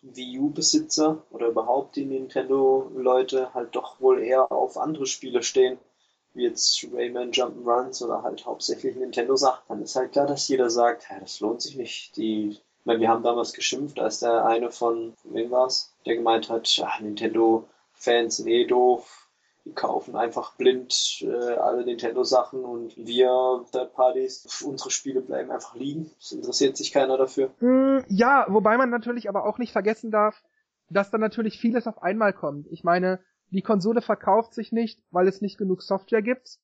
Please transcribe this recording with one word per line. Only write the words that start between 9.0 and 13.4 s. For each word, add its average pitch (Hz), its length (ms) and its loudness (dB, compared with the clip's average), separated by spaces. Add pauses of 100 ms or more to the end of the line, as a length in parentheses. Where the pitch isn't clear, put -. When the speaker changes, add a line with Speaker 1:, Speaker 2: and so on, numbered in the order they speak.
Speaker 1:
Dann 107 140 -8
ist - 120 -10
halt 127 160 -2
klar, 143 140 2
dass 139 220 -4
jeder 127 240 2
sagt, 120 360 2
ja, - 120 -14
das - 200 -16
lohnt 113 220 -4
sich 135 160 -10
nicht. - 400 -12
Die, 107 320 -2
ich 104 140 -14 (200)
mein, 117 160 2
wir 113 100 4
haben 113 140 2
damals 120 300 0